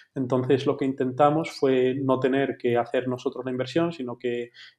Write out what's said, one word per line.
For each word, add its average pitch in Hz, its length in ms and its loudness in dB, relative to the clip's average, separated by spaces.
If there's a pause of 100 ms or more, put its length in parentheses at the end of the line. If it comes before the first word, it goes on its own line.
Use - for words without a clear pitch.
(140)
Entonces, 127 520 2
lo 139 100 2
que 143 80 -4
intentamos 139 680 2
fue 127 420 2
no 131 260 0
tener 131 380 0
que 120 180 0
hacer 120 320 -2
nosotros 127 380 -6
la 131 40 -6
inversión, 147 420 -2
sino 123 260 -10
que, 120 320 -4 (280)